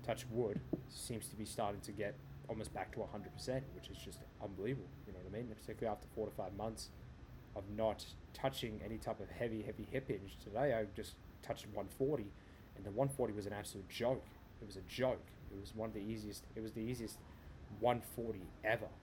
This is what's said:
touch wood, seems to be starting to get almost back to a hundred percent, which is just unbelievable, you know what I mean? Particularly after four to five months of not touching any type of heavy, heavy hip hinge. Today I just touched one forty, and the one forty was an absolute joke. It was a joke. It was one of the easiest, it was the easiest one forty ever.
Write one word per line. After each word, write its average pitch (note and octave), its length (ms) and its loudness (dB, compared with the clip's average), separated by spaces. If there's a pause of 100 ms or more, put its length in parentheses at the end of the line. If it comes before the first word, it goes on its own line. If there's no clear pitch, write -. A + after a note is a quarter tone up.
touch - 260 2
wood, A2 300 4 (300)
seems - 380 -4
to - 80 -8
be G#2+ 100 -2
starting G2+ 360 2
to G#2+ 100 -8
get G2+ 240 0 (340)
almost A2 240 -2
back F#2+ 200 -2
to A2+ 80 -2
a G2 60 0
hundred G2+ 260 -6
percent, C3 300 0 (100)
which - 160 -10
is F#2 80 -6
just - 220 -8 (240)
unbelievable, G#2 460 0 (180)
you G2 60 -8
know F2+ 100 -8
what F#2 100 -6
I A2 80 -2
mean? B2 140 -2
Particularly A2 360 0
after - 220 -2
four G#2+ 140 2
to G2+ 60 -2
five F#2+ 220 -2
months A2 340 -2 (680)
of G2+ 80 -2 (120)
not G#2+ 300 6 (280)
touching A#2 500 2
any G#2+ 140 -2
type A2 240 0
of F#2+ 80 -6
heavy, A2+ 320 2
heavy G#2+ 280 -4
hip - 180 2
hinge. G2 360 -2
Today A#2+ 300 6
I A2 120 6 (100)
just - 180 -4 (280)
touched - 320 -2
one G2 140 0 (100)
forty, C3+ 340 6 (440)
and G2 100 -8
the G2+ 60 -2
one B2+ 180 6
forty A#2+ 240 4
was G2+ 120 0
an G2+ 80 0
absolute G2+ 360 -4
joke. A#2+ 360 4 (360)
It A#2 40 -8
was G2 100 -8
a F#2+ 60 -6
joke. A#2 400 4 (300)
It G2+ 80 -4
was G2+ 160 -8
one A2 140 0
of G#2+ 40 -6
the G#2+ 80 -2
easiest, G#2+ 440 -2 (100)
it A2 60 -4
was A2 120 -2
the A2 80 -2
easiest A2+ 360 0 (640)
one B2 220 8 (140)
forty A2 260 0 (220)
ever. A2 240 6 (160)